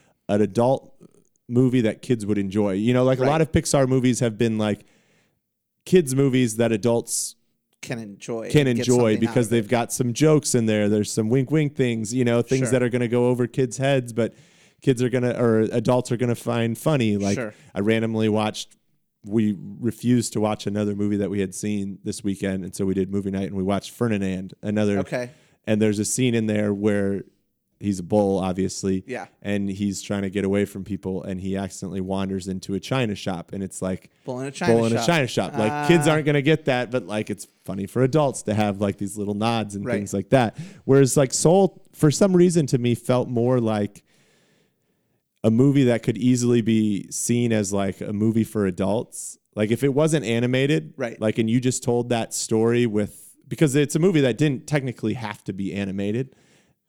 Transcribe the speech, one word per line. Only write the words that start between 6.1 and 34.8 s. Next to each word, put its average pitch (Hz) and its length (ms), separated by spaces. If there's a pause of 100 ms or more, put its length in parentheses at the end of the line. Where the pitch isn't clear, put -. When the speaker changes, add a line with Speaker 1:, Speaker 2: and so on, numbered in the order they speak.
Speaker 1:
movies 127 440
that 117 120
adults 117 640 (460)
Speaker 2:
Can 123 180
enjoy 113 520
Speaker 1:
can 147 180
Speaker 2:
and 120 80
get 120 100
Speaker 1:
enjoy 123 100
Speaker 2:
something 113 200
out 101 40
Speaker 1:
because 113 260
Speaker 2:
of 101 40
Speaker 1:
they've 117 140
Speaker 2:
it. 101 40
Speaker 1:
got 117 240
some 123 200
jokes 151 420
in 117 120
there. 107 220
There's 104 220
some 110 180
wink, 127 220
wink 147 240
things, 117 400
you 127 100
know, 120 160
things 131 260
Speaker 2:
Sure. 113 60
Speaker 1:
that 127 100
are 123 60
gonna 120 200
go 120 180
over 123 220
kids' 127 300
heads, 131 340
but 113 220 (480)
kids 123 200
are 127 60
gonna, 123 280
or 113 240 (120)
adults 123 400
are 120 40
gonna 120 200
find 117 420
funny. 120 380
Like, 101 180
Speaker 2:
Sure. 107 200 (200)
Speaker 1:
I 95 60
randomly 110 480
watched, 107 480 (480)
we 104 320 (240)
refused 117 540
to 113 60
watch 107 280
another 104 260
movie 104 220
that 98 140
we 101 100
had 92 160
seen 98 480
this 104 180
weekend, 95 420
and 95 100
so 101 120
we 95 80
did 95 160
movie 98 220
night, 98 160
and 98 80
we 92 80
watched 98 260
Ferdinand, 98 720
another 104 380
Speaker 2:
Okay. 123 300 (340)
Speaker 1:
and 107 180
there's 107 160
a 107 60
scene 123 320
in 110 100
there 104 260
where 101 520 (540)
he's 98 200
a 90 60
bull, 98 340
obviously. 92 680
Speaker 2:
Yeah. 117 180 (160)
Speaker 1:
And 101 260
he's 98 340
trying 101 200
to 98 80
get 98 140
away 101 220
from 98 180
people, 95 400
and 92 160
he 95 160
accidentally 95 440
wanders 95 460
into 95 280
a 92 60
china 120 360
shop, 87 360
and 101 80
it's 95 220
like, 92 280 (140)
Speaker 2:
Bull 127 160
in 135 60
a 139 60
china - 220
Speaker 1:
"Bull 117 120